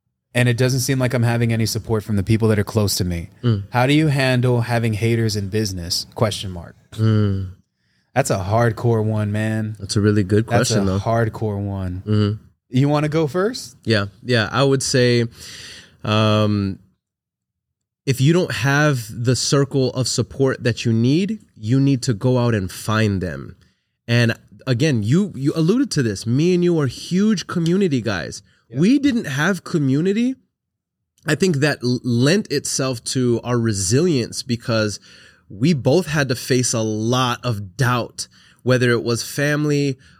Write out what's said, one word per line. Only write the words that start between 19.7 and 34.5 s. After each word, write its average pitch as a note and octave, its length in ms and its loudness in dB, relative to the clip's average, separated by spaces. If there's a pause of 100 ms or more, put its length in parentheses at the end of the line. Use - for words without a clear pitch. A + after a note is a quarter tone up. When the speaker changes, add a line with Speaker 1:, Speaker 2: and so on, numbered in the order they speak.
Speaker 2:
of B2+ 160 -2
support - 560 -2
that A#2 200 -2
you A#2 80 2
need, D#3 480 0 (140)
you A2 240 0
need C#3 240 2
to B2+ 120 -2
go B2+ 240 0
out A#2+ 160 2
and F#2 160 -2
find G#2+ 500 0
them. C#2 360 -10 (500)
And A#2 280 2 (320)
again, B2 360 0
you, D#3+ 340 0
you C#3 180 -2
alluded G#3 380 2
to D3 100 0
this. G#2+ 240 -4
Me D3+ 280 2
and F3 100 2
you F3 160 2
are C#3+ 60 0
huge F#3 600 -2
community E3+ 540 0
guys. F#2 420 -6 (280)
Speaker 1:
Yeah. B2+ 100 -4
Speaker 2:
We A#3+ 180 4
didn't A#3+ 280 0
have D#3 380 -2
community. F3+ 680 0 (920)
I D3+ 80 0
think F3+ 220 2
that C#3+ 260 0
l-, B2 200 0
lent C#3 480 2
itself C3 540 -4
to B2 400 0
our A#2+ 140 0
resilience A2+ 840 0
because A2 560 -2 (520)